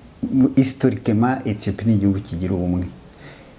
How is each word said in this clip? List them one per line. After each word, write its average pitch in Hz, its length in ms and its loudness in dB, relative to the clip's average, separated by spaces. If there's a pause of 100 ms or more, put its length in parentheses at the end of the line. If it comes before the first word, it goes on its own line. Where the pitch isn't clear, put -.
(560)
historiquement, 123 920 2
Ethiopia 104 400 -4
ni 113 60 4
igihugu 98 260 2
kigira 90 340 -6
ubumwe. 90 340 -2 (720)